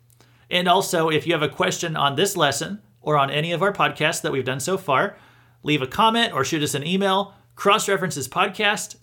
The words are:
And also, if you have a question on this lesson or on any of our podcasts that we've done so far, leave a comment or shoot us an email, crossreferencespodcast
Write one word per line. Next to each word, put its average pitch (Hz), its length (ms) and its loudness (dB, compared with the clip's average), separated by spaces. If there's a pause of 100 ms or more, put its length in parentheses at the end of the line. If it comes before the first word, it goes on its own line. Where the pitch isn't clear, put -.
(500)
And 180 180 0
also, 175 420 2
if 151 180 0
you 170 60 2
have 151 100 2
a 147 40 2
question 170 480 -4
on 143 200 0
this 165 200 0
lesson 165 460 0 (200)
or 151 160 0
on 139 120 2
any 151 220 -2
of 165 100 -2
our 196 100 2
podcasts 156 520 0
that 156 80 -2
we've 135 120 -2
done 131 160 -4
so 180 200 -2
far, 165 360 0 (460)
leave 143 220 0
a 131 40 -4
comment 226 460 2
or 131 100 -2
shoot 147 200 -2
us 143 100 -2
an 143 140 -4
email, 190 480 0 (200)
crossreferencespodcast 202 1500 0